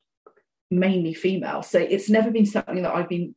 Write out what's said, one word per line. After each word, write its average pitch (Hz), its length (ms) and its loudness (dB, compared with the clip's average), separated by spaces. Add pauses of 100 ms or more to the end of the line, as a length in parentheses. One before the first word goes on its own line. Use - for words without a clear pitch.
(720)
mainly 180 440 2
female. - 480 -4
So - 160 2
it's 190 300 0
never 220 220 4
been 214 160 4
something 185 360 -4
that - 120 -2
I've 175 160 -2
been 175 260 -4